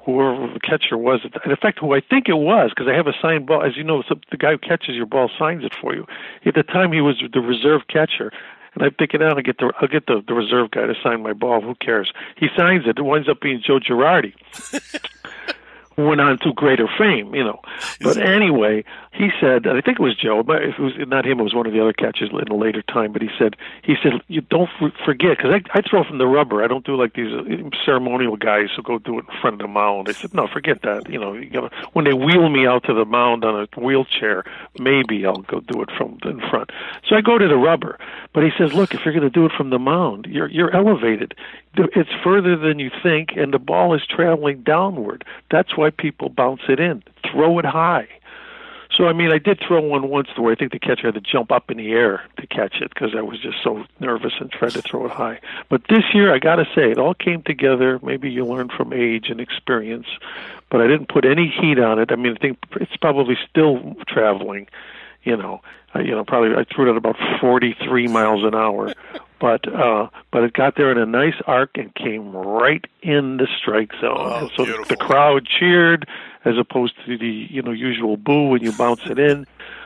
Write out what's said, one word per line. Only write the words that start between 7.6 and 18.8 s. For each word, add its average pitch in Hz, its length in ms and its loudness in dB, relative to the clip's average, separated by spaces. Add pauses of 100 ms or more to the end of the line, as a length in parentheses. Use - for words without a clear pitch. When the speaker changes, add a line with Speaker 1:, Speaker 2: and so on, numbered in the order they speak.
Speaker 1:
catcher, 156 420 -2 (440)
and 143 80 -2
I'm 143 80 2
thinking, 147 300 0
"Oh, 156 140 4
I'll 139 60 -2
get 123 160 -2
the, 123 240 0
I'll 147 80 0
get 151 180 -2
the, 110 180 0
the 120 80 -4
reserve 117 380 0
guy 113 160 -2
to 113 160 -2
sign 117 180 0
my 107 120 -6
ball. 117 260 0
Who 117 160 -6
cares?" 110 380 -2 (240)
He 156 180 0
signs 175 320 4
it. 123 100 2
It 139 60 -4
winds 143 240 0
up 147 140 0
being 131 200 -4
Joe 139 180 2
Girardi. 123 540 2 (380)
<laughs> - 380 -10 (880)
went 147 240 2
on 139 180 4
to 156 140 0
greater 131 340 2 (100)
fame, 139 380 2
you 139 80 0
know. 107 160 -4 (400)
But - 160 2
anyway, 156 680 2 (260)